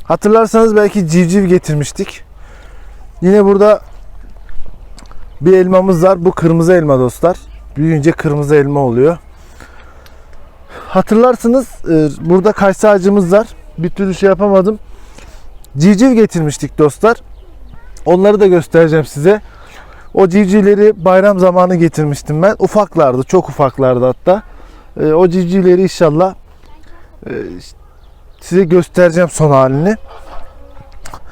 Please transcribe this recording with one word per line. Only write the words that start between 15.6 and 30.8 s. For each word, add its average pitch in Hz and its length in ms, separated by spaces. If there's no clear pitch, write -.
Civciv 202 340
getirmiştik 165 680
dostlar. 160 400
Onları 190 340
da 208 80
göstereceğim 165 580
size. 185 360
O 190 140
civcivleri 202 760
bayram 190 340
zamanı 180 360
getirmiştim 156 680
ben. 196 180
Ufaklardı, 160 640
çok 175 260
ufaklardı 127 560
hatta. 180 380
E, 151 140
o 180 140
civcivleri 180 540
inşallah, 175 540
e, - 40
size 185 220
göstereceğim 175 680
son 156 220
halini. 139 440